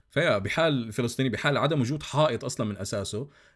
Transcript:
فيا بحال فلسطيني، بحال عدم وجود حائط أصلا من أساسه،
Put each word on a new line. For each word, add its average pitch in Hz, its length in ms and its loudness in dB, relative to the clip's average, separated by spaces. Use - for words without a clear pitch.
فيا 147 280 2
بحال 120 540 0
فلسطيني، 127 360 0
بحال 143 280 0
عدم 147 240 2
وجود 147 220 0
حائط 143 420 0
أصلا 123 220 -4
من 104 100 -4
أساسه، 104 520 -6